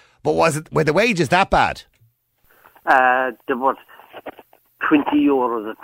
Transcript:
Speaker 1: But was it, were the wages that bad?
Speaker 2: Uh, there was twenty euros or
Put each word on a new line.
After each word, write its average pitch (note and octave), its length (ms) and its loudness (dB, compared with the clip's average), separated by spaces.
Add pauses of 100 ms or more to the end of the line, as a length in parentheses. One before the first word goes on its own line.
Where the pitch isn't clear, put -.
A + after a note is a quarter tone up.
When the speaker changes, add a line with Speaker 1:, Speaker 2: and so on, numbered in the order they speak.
(220)
Speaker 1:
But D#3 120 -2
was E3 240 0
it, D#3+ 140 -12
were D3+ 120 0
the D3 100 0
wages F3 360 0
that F#3 200 2
bad? A#2 340 0 (1000)
Speaker 2:
Uh, B2+ 460 2 (160)
there C3+ 100 -2
was C3 200 -2 (1120)
twenty D3 380 2
euros B2 400 0
or A2 180 -10